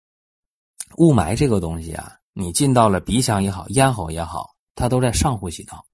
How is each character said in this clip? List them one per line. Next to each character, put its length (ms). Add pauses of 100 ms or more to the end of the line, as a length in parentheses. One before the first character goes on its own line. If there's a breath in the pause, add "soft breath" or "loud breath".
(960)
雾 160
霾 220
这 120
个 140
东 200
西 120
啊， 240 (160)
你 180
进 220
到 160
了 100
鼻 220
腔 200
也 80
好， 200
咽 220
喉 200
也 100
好， 320 (220)
它 140
都 100
在 120
上 260
呼 120
吸 140
道。 200 (100)